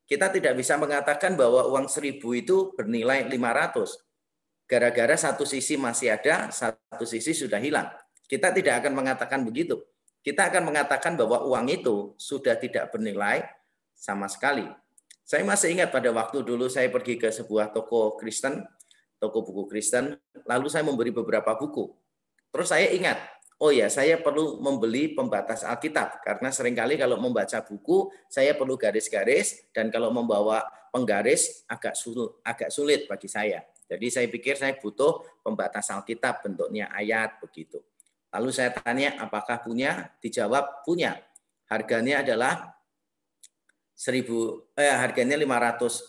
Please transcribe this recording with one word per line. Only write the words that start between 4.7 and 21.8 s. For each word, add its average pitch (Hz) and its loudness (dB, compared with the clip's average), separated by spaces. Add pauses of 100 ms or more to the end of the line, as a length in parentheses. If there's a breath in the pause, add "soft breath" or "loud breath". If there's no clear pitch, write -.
satu 147 0
sisi 139 -2
masih 120 0
ada, 147 2
satu - -6
sisi 117 -4
sudah 127 -4
hilang. 120 0 (400)
Kita 139 0
tidak 127 2
akan 135 0
mengatakan 131 -2
begitu. 131 -2 (400)
Kita 170 0
akan 165 0
mengatakan 147 0
bahwa 120 2
uang 123 2
itu 101 -2
sudah 127 -2
tidak 110 -4
bernilai 107 -2 (480)
sama 98 -6
sekali. 127 -2 (560)
Saya 170 0
masih 170 2
ingat 175 2
pada 120 2
waktu 113 -2
dulu 120 -2
saya 127 0
pergi 123 0
ke 113 0
sebuah 107 -2
toko 110 0
Kristen, 110 -4 (640 soft breath)
toko 110 -2
buku 101 -6
Kristen, 123 -2 (240)
lalu 127 0
saya 151 0
memberi 120 0
beberapa 110 2
buku. 147 -6 (520)